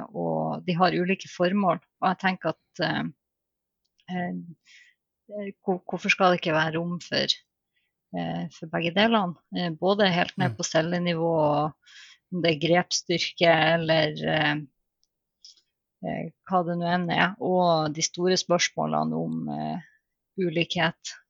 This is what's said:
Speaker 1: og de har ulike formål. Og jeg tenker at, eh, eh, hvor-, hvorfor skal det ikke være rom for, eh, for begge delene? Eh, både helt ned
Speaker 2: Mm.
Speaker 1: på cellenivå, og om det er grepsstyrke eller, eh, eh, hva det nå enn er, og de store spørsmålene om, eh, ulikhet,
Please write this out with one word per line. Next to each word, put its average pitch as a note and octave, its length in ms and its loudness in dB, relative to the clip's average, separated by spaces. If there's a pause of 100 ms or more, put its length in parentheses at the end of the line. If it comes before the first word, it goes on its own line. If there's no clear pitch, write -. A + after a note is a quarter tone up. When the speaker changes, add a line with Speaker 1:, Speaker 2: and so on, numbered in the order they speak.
(140)
Speaker 1:
og D#3+ 500 -4
de F3 140 -2
har F3 160 4
ulike F3+ 340 -2
formål. F3+ 520 0 (200)
Og F#3 80 0
jeg F3+ 100 -2
tenker F#3 360 -4
at, - 320 -8
eh, D3 160 -2 (1080)
eh, F3+ 1400 -10 (140)
hvor-, F3+ 180 -2
hvorfor F#3+ 280 -4
skal F#3 200 4
det F3 100 2
ikke D#3 140 0
være D#3+ 220 0
rom F3 240 -4
for, C#3 260 -4 (880)
eh, E3+ 400 -4
for D#3+ 180 -14
begge E3+ 240 -2
delene? G3+ 400 2 (220)
Eh, F3 140 -2
både G3 420 2
helt F3 260 0
ned C#3 140 0
Speaker 2:
Mm. - 40 -12
Speaker 1:
på E3+ 80 -6
cellenivå, E3 720 0
og D3 400 2 (580)
om F3 100 -2
det E3 120 4
er C#3+ 140 -6
grepsstyrke E3+ 800 2 (240)
eller, D#3+ 400 2 (100)
eh, D#3 320 2 (1500)
eh, E3 280 -6 (160)
hva F#3 180 2
det F3 140 -2
nå E3+ 80 -2
enn F3 240 0
er, F3 300 0
og E3+ 520 2
de D#3+ 100 -8
store F3+ 340 0
spørsmålene - 760 0
om, - 340 -4
eh, - 320 -6 (580)
ulikhet, E3 760 -2 (160)